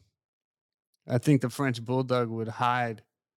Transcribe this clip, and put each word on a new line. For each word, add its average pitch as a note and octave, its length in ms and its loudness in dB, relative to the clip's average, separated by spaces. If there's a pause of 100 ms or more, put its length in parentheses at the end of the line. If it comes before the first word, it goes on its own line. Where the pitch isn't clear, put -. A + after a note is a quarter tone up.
(1080)
I B2 120 0
think C#3 220 4
the B2 100 -2
French A#2+ 340 -2
bulldog B2+ 440 0
would A2+ 180 -4
hide A#2+ 560 -2 (340)